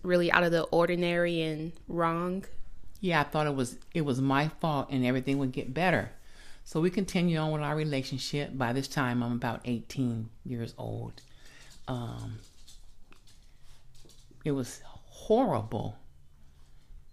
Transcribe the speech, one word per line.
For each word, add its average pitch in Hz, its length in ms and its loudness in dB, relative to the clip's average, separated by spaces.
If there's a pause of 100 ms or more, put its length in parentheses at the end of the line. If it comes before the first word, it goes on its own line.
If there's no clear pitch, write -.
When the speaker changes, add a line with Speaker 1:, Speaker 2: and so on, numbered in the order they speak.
Speaker 1:
really 175 300 4
out 180 120 8
of 170 100 4
the 165 100 4
ordinary 175 800 4
and 160 320 -2 (160)
wrong? 170 560 0 (560)
Speaker 2:
Yeah, 170 180 4
I 147 60 4
thought 151 220 2
it 143 80 2
was, 127 220 0 (160)
it 170 80 2
was 135 200 2
my 139 260 4
fault 151 420 0
and 127 160 2
everything 135 340 2
would 131 120 0
get 131 220 -4
better. 160 380 4 (560)
So 160 140 0
we 180 80 4
continued 180 480 2
on 156 140 2
with 151 100 0
our 147 140 0
relationship. 143 840 -2
By 123 160 2
this 135 140 0
time, 123 340 2
I'm 120 120 0
about 117 320 -2
eighteen 117 640 -2 (140)
years 117 360 -4
old. 113 420 -8 (680)
Um, 117 520 -6 (2000)
it 156 60 0
was 135 340 -2
horrible. 135 1120 0 (1160)